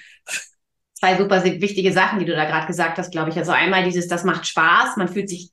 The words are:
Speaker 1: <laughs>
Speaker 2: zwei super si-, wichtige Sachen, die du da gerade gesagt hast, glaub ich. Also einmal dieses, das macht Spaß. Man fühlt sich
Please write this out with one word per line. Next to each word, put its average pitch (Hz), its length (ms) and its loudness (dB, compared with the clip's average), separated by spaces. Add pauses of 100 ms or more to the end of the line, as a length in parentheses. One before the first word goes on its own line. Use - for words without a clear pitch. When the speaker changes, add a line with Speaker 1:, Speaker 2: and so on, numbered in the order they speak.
(260)
Speaker 1:
<laughs> - 240 -10 (500)
Speaker 2:
zwei 185 160 4
super 196 240 2
si-, 175 200 0
wichtige 190 320 0
Sachen, 190 260 2
die 170 80 -2
du 160 100 -2
da 156 80 0
gerade 156 220 -2
gesagt 170 320 -2
hast, 175 120 -8
glaub 160 160 -4
ich. 160 100 -4
Also 170 160 -2
einmal 180 300 2
dieses, 175 240 -2
das 175 160 -4
macht 165 240 -2
Spaß. 180 500 2
Man 185 120 0
fühlt 196 200 -4
sich 175 240 -12